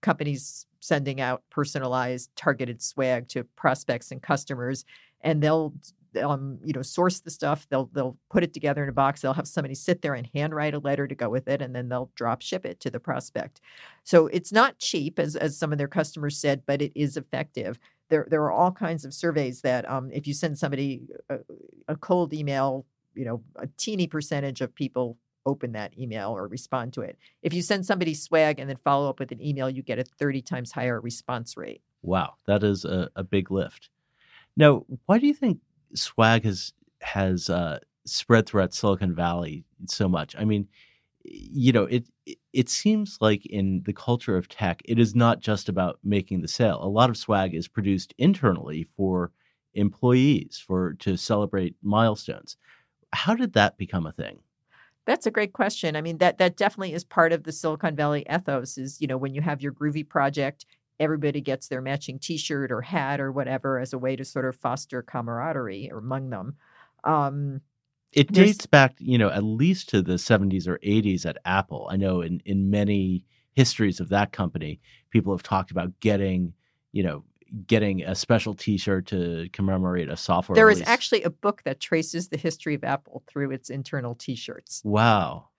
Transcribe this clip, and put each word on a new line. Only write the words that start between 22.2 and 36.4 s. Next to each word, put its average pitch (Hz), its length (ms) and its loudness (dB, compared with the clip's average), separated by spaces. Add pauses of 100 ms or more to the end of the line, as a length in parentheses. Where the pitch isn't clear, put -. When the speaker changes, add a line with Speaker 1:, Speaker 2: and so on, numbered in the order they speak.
Speaker 1:
email, 139 540 -2 (280)
you 127 120 -6
know, 117 160 -4 (140)
a - 200 -10
teeny 196 300 -2
percentage 143 560 -6
of 123 120 -8
people 123 440 -4 (260)
open 135 280 -4
that 107 260 -10
email 110 320 -6
or 101 180 -6
respond 123 460 -8
to 123 80 -8
it. - 160 -12 (240)
If 156 100 -2
you 175 100 -2
send 190 220 0
somebody 180 300 0
swag 151 440 2
and 139 100 -8
then 135 80 -6
follow 143 340 2
up - 100 -8
with 131 100 -6
an 113 120 -14
email, 135 260 -2
you 131 140 -6
get 120 160 -4
a 127 60 -2
thirty 135 380 -2
times 127 300 -8
higher 123 280 -2
response 117 560 -8
rate. - 260 -12 (200)
Speaker 2:
Wow, 87 320 0 (120)
that 101 160 4
is 101 220 2
a, 92 300 -2
a 98 80 -6
big 95 280 0
lift. - 400 -4 (680)
Now, 147 280 8 (220)
why 208 120 6
do 269 80 2
you 294 80 4
think 247 240 0 (360)
swag 113 500 4